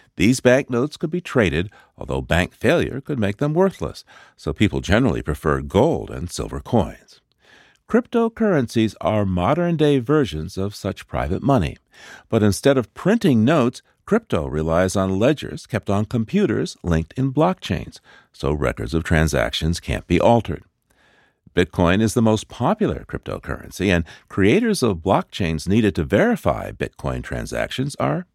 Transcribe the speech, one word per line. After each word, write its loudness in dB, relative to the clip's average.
These 2
banknotes 2
could -6
be -6
traded, 0
although -6
bank 0
failure -2
could -6
make -2
them -2
worthless, -2
so -6
people 0
generally 0
prefer -2
gold 0
and -10
silver -8
coins. -2
Cryptocurrencies 0
are 0
modern-day 2
versions -2
of -6
such -8
private -4
money, 2
but 2
instead 4
of -2
printing 2
notes, 2
crypto -2
relies 0
on 0
ledgers -2
kept -6
on 0
computers -2
linked 0
in -2
blockchains, -2
so -2
records -2
of 0
transactions 0
can't -6
be 2
altered. 2
Bitcoin 2
is 0
the 2
most 2
popular -2
cryptocurrency, -6
and 4
creators 2
of 0
blockchains -2
needed 2
to 0
verify 0
Bitcoin -8
transactions -6
are -4